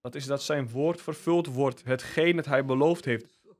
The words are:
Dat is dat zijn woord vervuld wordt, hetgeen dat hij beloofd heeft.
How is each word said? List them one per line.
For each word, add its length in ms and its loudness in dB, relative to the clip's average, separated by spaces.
Dat 140 -12
is 100 -8
dat 180 -2
zijn 260 -2
woord 320 -2
vervuld 460 0
wordt, 360 -2
hetgeen 520 2
dat 100 -2
hij 200 2
beloofd 400 2
heeft. 340 -4